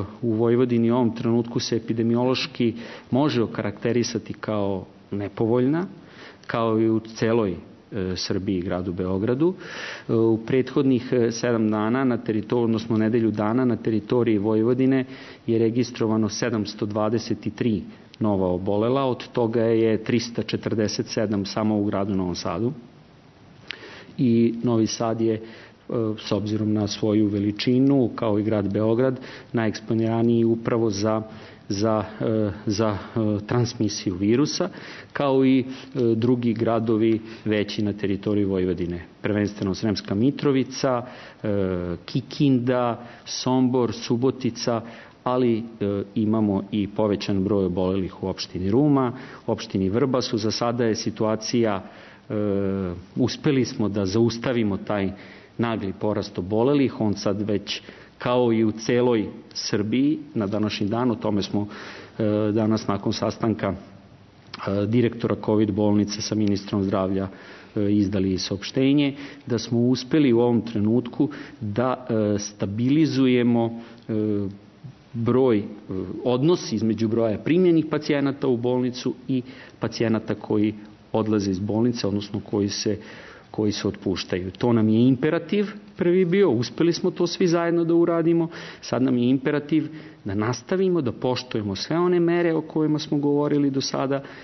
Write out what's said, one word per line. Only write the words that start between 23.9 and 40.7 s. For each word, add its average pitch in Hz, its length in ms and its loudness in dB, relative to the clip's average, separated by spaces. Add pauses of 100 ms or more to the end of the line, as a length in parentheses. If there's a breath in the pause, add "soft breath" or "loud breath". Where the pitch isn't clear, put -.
I 117 440 4
Novi 113 240 2
Sad 113 340 -2
je, 113 140 2
e, 107 60 -4 (800 loud breath)
s - 140 -6
obzirom 107 400 0
na 107 140 0
svoju 107 420 2
veličinu, 123 840 2
kao 107 240 0
i 107 40 2
grad 104 300 0
Beograd, 117 480 2 (320 loud breath)
najeksponiraniji 113 920 2
upravo 113 460 2
za, 110 320 0 (460 loud breath)
za, 107 360 0 (160)
e, 110 300 0 (160)
za, 107 300 0
e, 107 500 -2
transmisiju 113 680 -2
virusa, 123 540 2 (440 loud breath)
kao 135 320 2
i, 131 160 6
e, 120 40 0 (500 loud breath)
drugi 120 380 2
gradovi 113 680 2 (240 loud breath)
veći 107 380 0
na 104 100 0
teritoriji 101 520 0
Vojvodine. 90 580 -2 (200)
Prvenstveno 104 520 0
Sremska 101 400 -2
Mitrovica, 131 880 0 (400 loud breath)